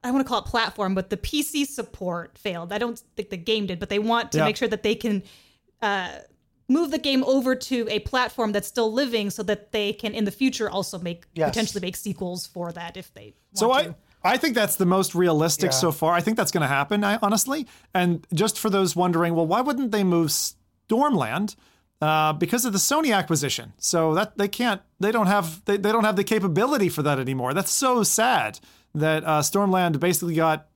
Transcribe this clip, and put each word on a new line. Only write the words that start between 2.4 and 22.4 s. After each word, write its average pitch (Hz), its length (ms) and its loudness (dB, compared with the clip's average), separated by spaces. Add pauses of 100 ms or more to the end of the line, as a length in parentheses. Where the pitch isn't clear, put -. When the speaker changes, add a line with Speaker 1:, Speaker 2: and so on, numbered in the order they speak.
Speaker 1:
I 202 60 -4
don't 233 240 -4 (140)
think - 160 -8
the 190 60 -8
game 214 280 -2
did, 185 140 -6
but 196 100 -8
they 202 80 0
want 226 360 0
to 151 40 2
Speaker 2:
Yeah. 156 80 4
Speaker 1:
make 214 100 0
sure 233 120 -2
that 208 160 -4
they 214 100 2
can, 214 300 -2 (580)
uh, 202 260 -2 (600)
move 302 220 2
the 311 80 -2
game 269 280 2
over 262 280 2
to 254 380 -2
a 208 80 0
platform 240 540 -2
that's 202 140 -2
still 220 240 -2
living 233 380 0
so 220 140 -8
that 208 280 -4
they 208 220 -2
can, 208 220 -6
in 214 100 0
the 196 60 -2
future, 262 360 -2
also 190 300 -4
make, 170 280 -10 (100)
Speaker 3:
Yes. 156 140 2
Speaker 1:
potentially 214 320 -2
make 180 140 -6
sequels 180 520 -8
for 175 240 -8
that 170 260 -12
if - 160 -18
they - 220 -20 (180)
Speaker 2:
So 214 140 2
Speaker 1:
want 262 120 4
Speaker 2:
I, 302 100 0
Speaker 1:
to. 165 60 -12 (280)
Speaker 2:
I 180 140 2
think 262 180 0
that's 208 220 2
the 190 80 2
most 185 280 2
realistic 170 580 2
Speaker 3:
Yeah. 131 60 0
Speaker 2:
so 160 140 2
far. 160 240 2
I 175 60 2
think 220 160 0
that's 226 120 0
gonna 156 200 0
happen, 143 340 0
I, 202 180 0
honestly. 226 460 0 (260)
And 175 400 2
just 214 240 0
for 220 140 -2
those 190 240 2
wondering, 170 400 2
well, 165 100 2
why 190 160 2
wouldn't 262 300 0
they 208 120 2
move 170 280 2 (580)
Stormland? 208 680 0 (460)
Uh, 156 320 2
because 202 320 0